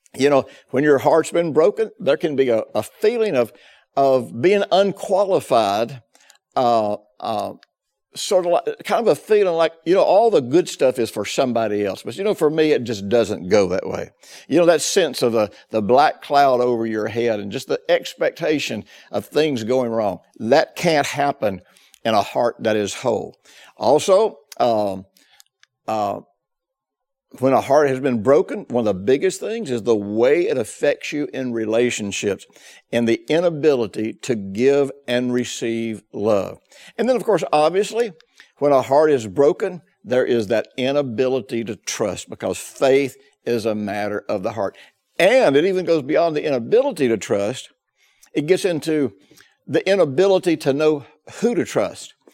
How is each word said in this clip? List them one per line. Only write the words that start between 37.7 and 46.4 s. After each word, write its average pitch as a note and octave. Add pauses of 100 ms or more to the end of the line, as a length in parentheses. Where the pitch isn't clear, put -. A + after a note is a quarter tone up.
when C#3+
a C3+
heart C#3
is B2
broken, E3 (200)
there B2
is A#2
that G#2+ (100)
inability C3
to G#2
trust -
because -
faith C3+ (300)
is A#2
a A2
matter G#2
of G#2
the A2
heart. G2 (400)
And G3
it D3+
even F#3
goes D#3+
beyond D#3
the D3